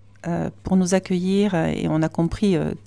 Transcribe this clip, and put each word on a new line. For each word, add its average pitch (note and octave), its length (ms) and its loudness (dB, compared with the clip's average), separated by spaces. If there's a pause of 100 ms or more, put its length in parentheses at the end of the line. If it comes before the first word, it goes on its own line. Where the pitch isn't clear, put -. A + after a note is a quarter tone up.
(280)
euh, E3+ 220 -4 (140)
pour F#3 140 0
nous F#3 160 2
accueillir, F#3+ 600 0
euh, D#3+ 120 0
et D#3+ 220 -2
on D#3 120 0
a D#3+ 80 0
compris, E3+ 460 0
euh, D3+ 180 -2 (140)